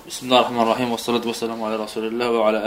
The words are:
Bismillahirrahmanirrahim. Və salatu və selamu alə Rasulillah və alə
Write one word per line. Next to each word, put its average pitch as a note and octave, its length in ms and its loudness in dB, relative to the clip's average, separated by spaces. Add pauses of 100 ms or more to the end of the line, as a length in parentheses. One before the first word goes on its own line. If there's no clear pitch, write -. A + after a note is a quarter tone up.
Bismillahirrahmanirrahim. A#2+ 840 2
Və A2+ 80 -2
salatu A#2 320 -2
və A2+ 80 -4
selamu A2+ 300 -6
alə A2 100 -2
Rasulillah A2+ 560 -2
və A2+ 140 2
alə G#2+ 180 0